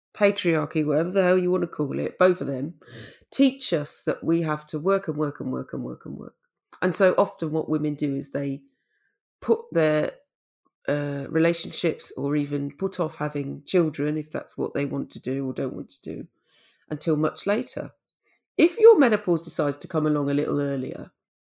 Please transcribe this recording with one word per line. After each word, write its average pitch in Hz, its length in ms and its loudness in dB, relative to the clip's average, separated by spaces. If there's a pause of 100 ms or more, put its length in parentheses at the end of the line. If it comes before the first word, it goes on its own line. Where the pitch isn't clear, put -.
(140)
patriarchy, 160 680 2
whatever 156 260 0
the 190 120 2
hell 180 140 4
you 180 140 2
want 180 120 0
to 170 40 -2
call 135 320 -4
it, - 180 -6
both 185 240 4
of - 60 -6
them, 139 280 -4 (560)
teach 269 420 2
us 147 320 -4
that - 180 -4
we 165 180 2
have 156 260 -4
to 151 120 -8
work 190 280 0
and 151 100 -4
work 147 220 -4
and 131 120 -6
work 131 220 -8
and 127 100 -6
work 123 220 -12
and - 120 -10
work. - 180 -16 (460)
And 185 140 0
so 185 220 6
often 175 340 0
what 156 180 -2
women 151 260 0
do 139 200 -2
is 139 160 -8
they 143 300 -4 (800)
put 226 200 0 (100)
their, 151 400 2 (760)
uh, 143 420 -2
relationships 165 880 -2
or 139 180 -2
even 143 360 -2
put 190 280 -6
off 156 160 -4
having 143 500 -6
children, 156 520 0
if 151 140 -8
that's - 260 -10
what - 160 -4
they 143 120 -2
want 139 260 -6
to - 80 -14
do 135 260 -4
or 127 80 -4
don't 135 200 -4
want - 160 -10
to - 120 -20
do, - 260 -10 (640)
until 156 260 0
much - 300 -2
later. 220 460 -4 (680)
If 339 220 4
your 440 180 12
menopause 202 460 4
decides 143 340 -2
to - 100 -14
come 156 200 0
along 147 220 0
a 143 40 0
little 143 260 0
earlier 139 520 -4 (300)